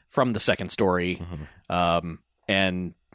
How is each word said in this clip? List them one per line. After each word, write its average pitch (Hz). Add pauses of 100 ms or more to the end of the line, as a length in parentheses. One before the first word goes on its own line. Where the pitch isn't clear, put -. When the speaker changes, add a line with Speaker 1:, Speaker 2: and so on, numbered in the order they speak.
Speaker 1:
from 127
the 104
second 92
story. 90
Speaker 2:
Mm-hmm. 85
Speaker 1:
Um, 85 (280)
and 92 (220)